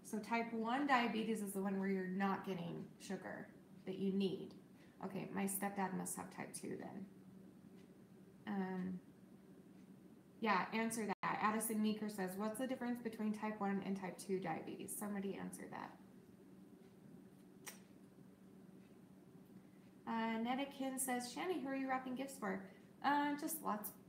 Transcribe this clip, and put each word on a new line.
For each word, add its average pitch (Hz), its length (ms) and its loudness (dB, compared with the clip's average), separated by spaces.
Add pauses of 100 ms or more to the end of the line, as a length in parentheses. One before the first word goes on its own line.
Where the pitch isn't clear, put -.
So 214 160 -2
type 233 340 0
one 240 340 4
diabetes 220 540 6
is 196 120 -2
the 190 80 2
one 196 180 4
where 190 100 4
you're 190 180 4
not 190 380 4
getting 170 400 -2 (140)
sugar - 480 -4 (380)
that 190 120 -2
you 190 160 4
need. 196 400 4 (520)
Okay, 196 280 -2
my 196 100 2
stepdad 98 540 2
must 180 180 -2
have 180 200 -6
type - 180 -6
two - 260 -4
then. - 260 -6 (1400)
Um, 185 520 0 (1400)
yeah, 208 340 6
answer 226 320 4
that. 190 180 2
Addison 214 580 4
Meeker 214 280 4
says, 185 280 0
"What's 214 220 0
the 262 80 2
difference 240 340 0
between 214 320 0
type 214 260 -2
one 196 260 2
and 196 140 2
type 180 180 -4
two 185 220 2
diabetes?" - 580 -2
Somebody 202 380 0
answer - 340 -6
that. - 220 -6 (4000)
Uh, 226 320 2
Netta 254 260 2
Kim 269 320 -2
says, 247 340 0
"Shanny, 330 280 0
who 262 80 -2
are 269 80 0
you 269 140 0
wrapping 262 260 2
gifts 269 220 -4
for?" 196 260 0 (400)
Uh, 294 360 6
just - 220 0
lots 202 280 0 (200)